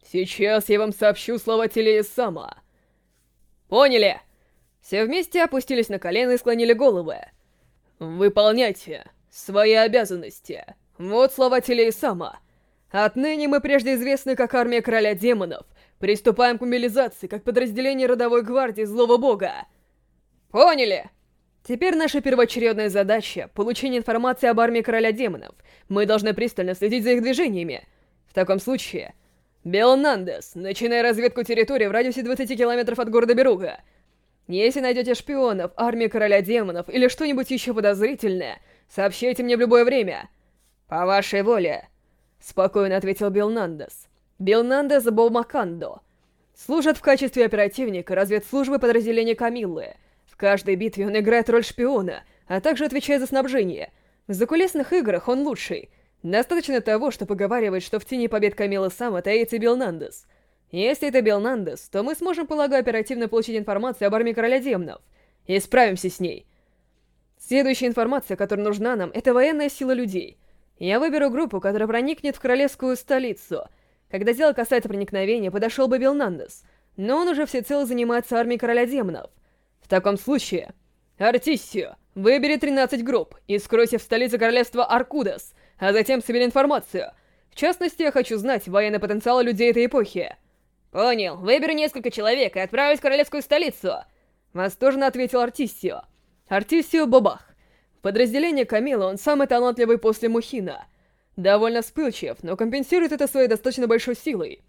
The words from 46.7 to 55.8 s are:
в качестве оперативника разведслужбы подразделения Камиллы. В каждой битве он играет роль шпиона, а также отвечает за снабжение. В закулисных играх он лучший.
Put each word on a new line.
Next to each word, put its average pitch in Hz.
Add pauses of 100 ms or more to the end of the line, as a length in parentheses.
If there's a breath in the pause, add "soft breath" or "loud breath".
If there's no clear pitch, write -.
в -
качестве 269
оперативника 202
разведслужбы 214
подразделения 226
Камиллы. 233 (320)
В -
каждой 196
битве 196
он 208
играет 226
роль 233
шпиона, 233 (240 soft breath)
а 190
также 294
отвечает 285
за 262
снабжение. 254 (360)
В 208
закулисных 302
играх 214
он 254
лучший. - (340)